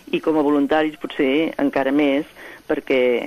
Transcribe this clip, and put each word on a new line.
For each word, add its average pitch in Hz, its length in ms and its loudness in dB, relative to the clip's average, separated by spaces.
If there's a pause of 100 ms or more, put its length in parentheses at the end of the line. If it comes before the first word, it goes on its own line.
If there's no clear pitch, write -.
(100)
i 175 80 -2
com 156 220 0
a - 20 4
voluntaris 147 560 2
potser 147 540 -2 (100)
encara 135 320 0
més, 143 320 2 (400)
perquè, 143 360 0 (240)